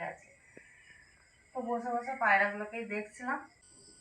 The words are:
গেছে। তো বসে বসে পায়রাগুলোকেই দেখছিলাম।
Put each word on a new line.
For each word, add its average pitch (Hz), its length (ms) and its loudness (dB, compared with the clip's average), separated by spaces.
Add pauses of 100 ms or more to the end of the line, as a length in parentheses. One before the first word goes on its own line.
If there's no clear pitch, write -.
গেছে। - 240 -10 (1200)
তো 262 60 -6 (100)
বসে 233 260 0
বসে 240 180 -2 (100)
পায়রাগুলোকেই 208 600 4 (100)
দেখছিলাম। 247 440 -4 (640)